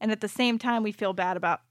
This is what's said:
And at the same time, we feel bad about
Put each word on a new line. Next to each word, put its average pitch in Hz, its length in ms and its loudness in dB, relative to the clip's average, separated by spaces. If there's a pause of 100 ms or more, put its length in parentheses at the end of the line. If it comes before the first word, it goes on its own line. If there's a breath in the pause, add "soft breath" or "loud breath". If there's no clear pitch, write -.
And 220 100 0
at 220 100 -2
the 208 60 -2
same 240 320 2
time, 240 240 0
we 214 80 -2
feel 196 220 -2
bad 180 240 0
about 170 320 0